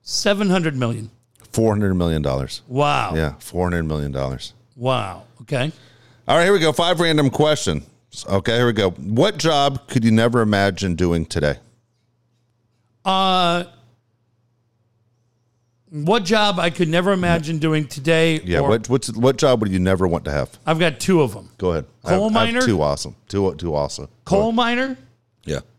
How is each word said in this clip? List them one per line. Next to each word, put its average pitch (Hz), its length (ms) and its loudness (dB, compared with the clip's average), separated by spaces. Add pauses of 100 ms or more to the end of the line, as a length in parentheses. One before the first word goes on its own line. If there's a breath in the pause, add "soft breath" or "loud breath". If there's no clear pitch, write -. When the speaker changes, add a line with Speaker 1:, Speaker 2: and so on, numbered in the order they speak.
Speaker 1:
Seven 202 480 -2
hundred 160 260 0
million. 113 340 -4 (420)
Speaker 2:
Four 110 220 4
hundred 104 220 2
million 82 260 2
dollars. 67 460 -4
Speaker 1:
Wow. 131 480 -2
Speaker 2:
Yeah, 78 240 -2
four 90 260 -4
hundred 87 180 -2
million 76 280 -4
dollars. 67 420 -8 (220)
Speaker 1:
Wow. 113 480 -6 (180)
Okay. 135 300 -4 (560 soft breath)
Speaker 2:
All 151 100 4
right, 170 80 4
here 202 80 4
we 196 60 4
go. 156 120 2
Five 170 280 0
random 151 300 2
questions. 139 560 0 (420)
Okay, 98 280 0
here 123 100 2
we 120 80 2
go. 101 180 0
What 117 460 -2
job 143 520 0
could 123 160 0
you 113 60 6
never 117 300 4
imagine 98 540 0
doing 85 300 0
today? 73 320 -2 (1500)
Speaker 1:
Uh, 185 600 0 (2250)
what 170 360 0
job 208 340 0
I 170 100 0
could 170 200 -2
never 180 240 2
imagine 170 460 0
doing 151 280 0
today? 160 560 0
Speaker 2:
Yeah, 87 160 0
Speaker 1:
or 139 100 2
Speaker 2:
what, 117 200 0
what's, 127 240 0
what 127 240 2
job 127 240 4
would 101 100 0
you 95 80 0
never 92 280 2
want 80 180 -2
to 71 60 -4
have? 71 340 -4
Speaker 1:
I've 170 140 0
got 165 200 0
two 175 220 2
of 107 140 0
'em. - 220 -20
Speaker 2:
Go 90 140 0
ahead. 78 140 -2 (180)
Speaker 1:
Coal 175 80 -2
Speaker 2:
I - 0 - (160)
have, 214 80 0
I 226 100 2
have 233 80 -2
Speaker 1:
miner? 254 120 0
Speaker 2:
two 92 160 2
awesome. 73 340 -4 (140)
Two, 95 260 -2
two 80 180 -6
awesome. 73 320 -6
Go - 60 -20 (140)
Speaker 1:
Coal 196 200 0
Speaker 2:
ahead. 226 100 -2
Speaker 1:
miner? 247 420 -2 (480)
Speaker 2:
Yeah. 73 140 -4 (200)